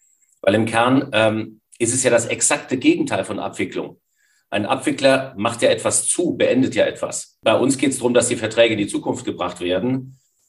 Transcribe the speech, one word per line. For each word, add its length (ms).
Weil 140
im 100
Kern, 460
ähm, 480
ist 140
es 100
ja 60
das 160
exakte 520
Gegenteil 480
von 140
Abwicklung. 600
Ein 160
Abwickler 720
macht 240
ja 80
etwas 380
zu, 300
beendet 380
ja 100
etwas. 580
Bei 120
uns 220
geht's 200
drum, 160
dass 160
die 80
Verträge 380
in 20
die 100
Zukunft 380
gebracht 340
werden. 580